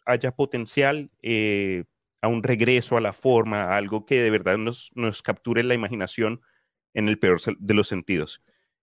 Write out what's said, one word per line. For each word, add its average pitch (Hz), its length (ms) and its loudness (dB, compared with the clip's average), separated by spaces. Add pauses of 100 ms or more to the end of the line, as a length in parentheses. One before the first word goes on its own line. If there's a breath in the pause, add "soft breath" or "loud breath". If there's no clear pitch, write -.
haya 127 280 0
potencial, 139 800 -2 (120)
eh, 101 640 0 (360)
a 110 80 0
un 117 160 0
regreso 120 520 2
a 113 40 4
la 107 120 0
forma, 110 520 2
a 92 120 0
algo 104 300 -2
que 131 140 2
de 113 100 2
verdad 95 280 0
nos, 117 360 -8
nos 113 280 -4
capture 117 420 -2
la 123 100 0
imaginación 110 640 -4 (540)
en 104 140 0
el 104 120 0
peor 90 200 4
sel-, - 200 -4
de 101 140 0
los 104 120 4
sentidos. 87 560 -4 (400)